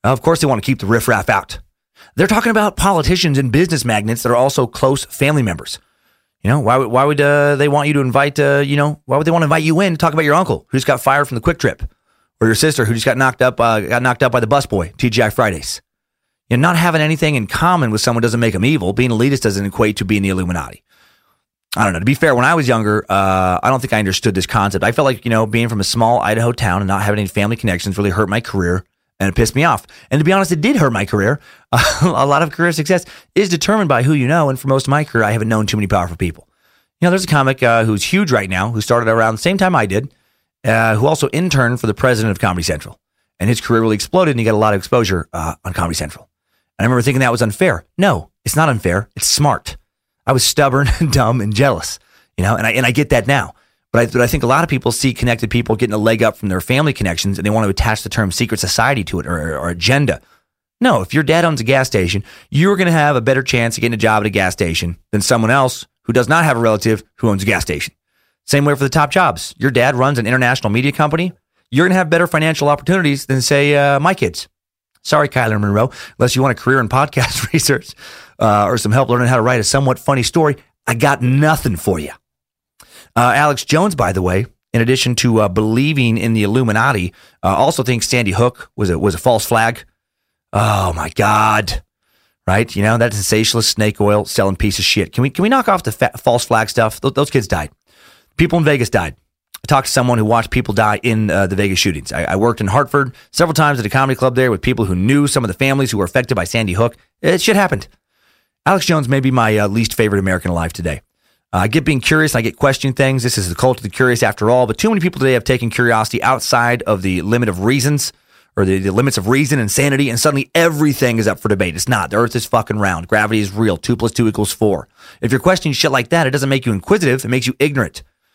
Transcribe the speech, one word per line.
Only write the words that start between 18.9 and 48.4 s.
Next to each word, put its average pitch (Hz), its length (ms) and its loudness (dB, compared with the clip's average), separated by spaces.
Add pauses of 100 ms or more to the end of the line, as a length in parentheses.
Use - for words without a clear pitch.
Being 120 180 0
elitist 123 320 0
doesn't 101 240 -2
equate 104 320 -2
to 101 60 -4
being 98 180 0
the 98 80 0
Illuminati. 87 520 -4 (920)
I 104 80 0
don't 98 80 0
know. 82 80 -4
To 95 40 -6
be 131 100 2
fair, 147 200 2
when 123 100 2
I 160 100 2
was 151 120 0
younger, 107 420 0
uh, 95 540 0
I 113 60 0
don't 131 100 0
think 127 140 -4
I 107 80 0
understood 98 340 -2
this 90 120 -2
concept. 101 360 -2
I 104 80 2
felt 143 140 0
like, 131 200 -2
you 120 60 -2
know, 110 160 2
being 117 220 -2
from 113 100 -4
a 98 60 -2
small 117 360 0
Idaho 113 300 0
town 101 300 -2
and 98 80 -2
not 95 140 -2
having 104 180 -2
any 98 80 -4
family 107 280 -2
connections 95 400 -4
really 101 140 0
hurt 98 180 0
my 107 120 -2
career, 90 440 -2 (360)
and 98 80 0
it - 80 -4
pissed 113 180 0
me 143 100 0
off. 135 220 0 (240)
And 139 80 0
to 151 60 2
be 175 80 2
honest, 190 180 0
it 156 120 -2
did 262 140 2
hurt 147 160 2
my 101 120 -2
career. 104 340 0 (180)
<laughs> - 460 -2
A 151 240 2
lot 143 160 2
of 160 80 -2
career 170 220 0
success 160 320 0 (300)
is 196 140 2
determined 185 400 0
by 123 140 2
who 147 120 2
you 131 120 0
know, 151 220 2
and 131 100 -2
for - 80 -8
most 135 200 0
of 135 40 -2
my 147 140 2
career, 113 180 0
I 107 100 2
haven't 110 160 -2
known 107 180 0
too 104 100 -2
many 104 100 0
powerful 87 300 -2
people. 82 320 -6 (520)
You 170 60 2
know, 175 40 4
there's 185 140 0
a 170 40 -10
comic, 135 340 2
uh, 117 220 4
who's 107 180 0
huge 185 300 0
right 98 160 0
now, 95 220 -2
who 113 100 -4
started 120 280 0
around 113 260 2
the 107 80 -8
same 190 160 0
time 170 180 2
I 113 100 2
did, 104 260 -4 (520)
uh, 113 320 2
who 117 100 0
also 151 220 0
interned 135 520 0
for - 60 -4
the 107 80 0
president 113 380 0
of 90 80 -6
Comedy 90 220 -2
Central. 78 360 -6 (400)
And 95 100 0
his 117 120 0
career 117 220 2
really 110 120 2
exploded, 165 380 0
and 120 80 -2
he 113 40 -2
got 110 100 2
a - 20 2
lot 107 180 2
of 98 40 -2
exposure, 95 540 -2
uh, 80 220 -6 (100)
on 90 80 -10
Comedy 85 220 -4
Central. - 340 -10 (500)
And 98 60 -2
I - 20 2
remember 123 160 2
thinking 131 180 0
that 127 100 2
was 117 120 0
unfair. 117 420 0 (120)
No, 156 340 0 (140)